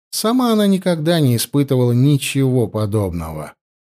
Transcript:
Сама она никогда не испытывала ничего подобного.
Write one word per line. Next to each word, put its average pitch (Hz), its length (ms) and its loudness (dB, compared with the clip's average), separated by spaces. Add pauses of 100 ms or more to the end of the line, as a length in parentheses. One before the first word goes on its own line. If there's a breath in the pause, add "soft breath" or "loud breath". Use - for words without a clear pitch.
(120)
Сама 233 420 0
она 208 140 2
никогда 175 520 0
не 127 160 2
испытывала 127 560 0
ничего 131 760 2
подобного. 85 880 -4 (360)